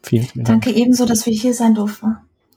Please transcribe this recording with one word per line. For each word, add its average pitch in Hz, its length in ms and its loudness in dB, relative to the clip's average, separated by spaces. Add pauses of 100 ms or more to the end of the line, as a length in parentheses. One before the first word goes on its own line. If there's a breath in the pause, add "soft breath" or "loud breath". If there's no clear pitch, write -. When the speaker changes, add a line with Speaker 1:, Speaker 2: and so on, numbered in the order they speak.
Speaker 1:
Vielen, 120 220 0
vielen 120 200 -8
Dank. 226 180 2
Speaker 2:
Danke 226 160 0
ebenso, 247 260 2
dass 226 200 -2
wir 226 80 -2
hier 240 200 -2
sein 226 220 2
durften. 214 420 -4 (400)